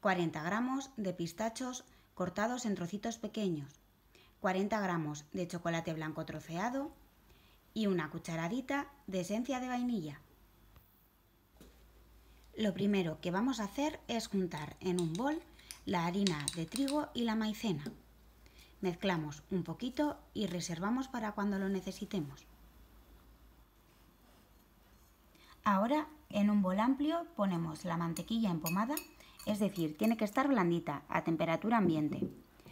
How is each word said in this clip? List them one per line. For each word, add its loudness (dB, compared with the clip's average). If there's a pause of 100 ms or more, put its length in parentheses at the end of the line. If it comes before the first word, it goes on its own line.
cuarenta 2
gramos -2
de -2
pistachos -4 (300)
cortados -2
en 0
trocitos -6
pequeños, -2 (680)
cuarenta 2
gramos 0
de -2
chocolate -2
blanco -6
troceado -4 (840)
y 2
una 2
cucharadita -2 (200)
de -2
esencia -2
de -4
vainilla. -2 (2250)
Lo 2
primero 2
que -2
vamos 2
a 0
hacer -2
es -2
juntar -2
en 2
un 2
bol 0 (460)
la 2
harina 2 (100)
de -2
trigo 0
y 0
la 2
maicena. -2 (1000)
Mezclamos -2
un 0
poquito -2 (160)
y 0
reservamos -2
para -4
cuando 0
lo 0
necesitemos. -4 (3250)
Ahora, 4 (220)
en 4
un 6
bol 2
amplio 2 (100)
ponemos 0
la -2
mantequilla 0
en 0
pomada, 0 (520)
es 0
decir, 0
tiene 2
que 2
estar 2
blandita, 4
a 0
temperatura 2
ambiente, 2 (440)